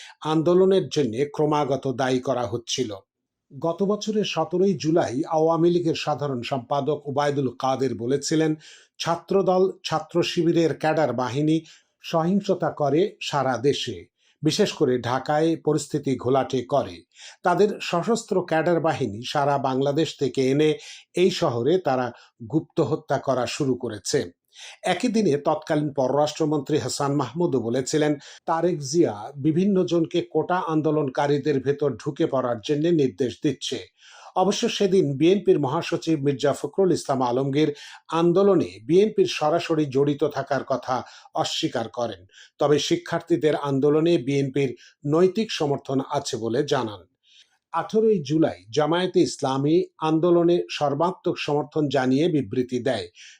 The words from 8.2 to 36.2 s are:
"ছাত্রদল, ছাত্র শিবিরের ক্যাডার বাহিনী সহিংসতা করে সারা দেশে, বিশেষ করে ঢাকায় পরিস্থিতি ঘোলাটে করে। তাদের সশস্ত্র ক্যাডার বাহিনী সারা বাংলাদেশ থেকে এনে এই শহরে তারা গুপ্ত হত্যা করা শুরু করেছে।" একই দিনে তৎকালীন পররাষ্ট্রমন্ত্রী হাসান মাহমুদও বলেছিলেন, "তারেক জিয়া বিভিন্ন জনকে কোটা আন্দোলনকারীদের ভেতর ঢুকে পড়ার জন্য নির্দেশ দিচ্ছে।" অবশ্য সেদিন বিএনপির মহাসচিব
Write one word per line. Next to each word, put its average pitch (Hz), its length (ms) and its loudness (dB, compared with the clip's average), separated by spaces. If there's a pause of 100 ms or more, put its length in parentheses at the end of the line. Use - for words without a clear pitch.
"ছাত্রদল, 185 720 2 (120)
ছাত্র 160 380 -2
শিবিরের 160 560 2
ক্যাডার 156 340 2
বাহিনী 135 480 0 (420)
সহিংসতা 180 680 0
করে 151 520 0
সারা 131 360 -2
দেশে, 110 480 -2 (360)
বিশেষ 170 300 0
করে 127 280 0
ঢাকায় 151 560 0
পরিস্থিতি 151 600 -2
ঘোলাটে 127 460 0
করে। 107 420 -4 (380)
তাদের 185 260 4 (120)
সশস্ত্র 185 600 -2
ক্যাডার 160 380 0
বাহিনী 127 460 -2
সারা 143 320 0
বাংলাদেশ 139 600 0
থেকে 131 320 0
এনে 151 280 2 (360)
এই 180 160 4
শহরে 147 480 0
তারা 127 340 0 (400)
গুপ্ত 156 280 -2
হত্যা 147 380 -2
করা 127 280 -2
শুরু 131 280 -2
করেছে।" 117 680 -6 (420)
একই 185 260 0
দিনে 196 280 2
তৎকালীন 151 560 -2
পররাষ্ট্রমন্ত্রী 147 840 0
হাসান 139 360 -2
মাহমুদও 139 460 0
বলেছিলেন, 147 540 0 (320)
"তারেক 165 360 0
জিয়া 127 540 0
বিভিন্ন 180 480 2
জনকে 170 380 0
কোটা 156 340 -2
আন্দোলনকারীদের 147 1040 0
ভেতর 139 360 -2
ঢুকে 151 300 -4
পড়ার 127 340 -2
জন্য 151 280 0
নির্দেশ 131 540 0
দিচ্ছে।" - 440 -4 (500)
অবশ্য 196 320 0
সেদিন 180 480 2
বিএনপির 180 420 4
মহাসচিব 151 600 -2